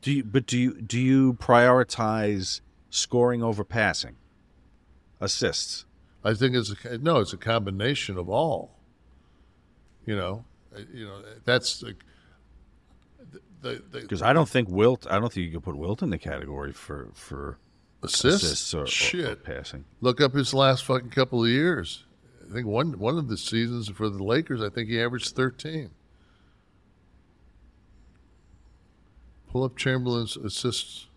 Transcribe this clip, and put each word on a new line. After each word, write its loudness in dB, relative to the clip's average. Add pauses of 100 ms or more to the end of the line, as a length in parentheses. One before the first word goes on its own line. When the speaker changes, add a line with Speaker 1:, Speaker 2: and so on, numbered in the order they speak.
Speaker 1:
Do -2
you, 0
but 0
do -2
you, 2
do -4
you 4
prioritize 4 (300)
scoring 2
over -2
passing? 0 (1040)
Assists? -2 (360)
Speaker 2:
I 2
think 2
it's 0 (100)
a, -8
no, 4
it's 0
a -10
combination -2
of -4
all. -2 (1300)
You -2
know, -4 (320)
uh, -16 (120)
you -14
know, -16 (240)
that's 2
like -14 (1600)
the, -8 (100)
the, -10
the -16
Speaker 1:
'Cause -2
I 4
don't 4
think 2
Wilt, 4
I 2
don't -2
think -4
you -8
could -8
put -8
Wilt -4
in 0
the -2
category -8
for, -12
for -12 (440)
Speaker 2:
Assists? 2
Speaker 1:
assists -2
or, -2
or, -4
or -6
Speaker 2:
Shit. -2
Speaker 1:
passing. -12 (160)
Speaker 2:
Look 2
up 4
his 0
last 4
fucking -2
couple 2
of 4
years. 0 (420)
I -18
think -6
one, -2
one 0
of -4
the -4
seasons -2
for -4
the -6
Lakers, 0
I -2
think -6
he 0
averaged -4
thirteen. -4 (3500)
Pull 0
up -4
Chamberlain's 0
assists. -6